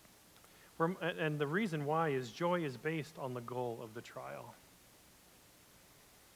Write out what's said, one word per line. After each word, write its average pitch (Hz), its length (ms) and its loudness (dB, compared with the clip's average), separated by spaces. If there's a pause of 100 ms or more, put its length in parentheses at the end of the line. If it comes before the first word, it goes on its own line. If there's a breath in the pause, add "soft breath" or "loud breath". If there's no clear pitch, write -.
(760 loud breath)
We're, 165 240 4
and 165 380 2
the 147 80 2
reason 160 380 2
why 156 240 4
is 127 220 0
joy 175 320 2
is 127 140 -2
based 151 420 -4
on 131 140 -4
the 123 80 -4
goal 120 420 -2
of 107 100 -12
the 113 80 -8
trial. 127 520 -10 (1800)